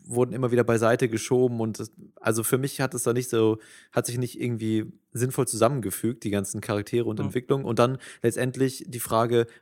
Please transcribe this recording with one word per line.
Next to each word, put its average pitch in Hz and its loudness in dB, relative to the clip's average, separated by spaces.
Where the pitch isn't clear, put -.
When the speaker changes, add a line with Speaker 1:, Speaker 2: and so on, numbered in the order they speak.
Speaker 1:
wurden 123 0
immer 127 0
wieder 120 4
beiseite 117 2
geschoben 120 0
und 110 -2
das, 110 -10
also 113 0
für 127 2
mich 139 -4
hat 131 -2
es 123 -6
da 120 4
nicht 123 -2
so, 110 4
hat - 0
sich 120 -4
nicht 123 -4
irgendwie 110 -2
sinnvoll 127 0
zusammengefügt, 113 0
die 107 -2
ganzen 101 -2
Charaktere 110 -2
und 107 -4
Speaker 2:
Mhm. 107 -2
Speaker 1:
Entwicklungen. 135 -2
Und 117 0
dann 127 4
letztendlich 127 0
die 117 -10
Frage, 117 2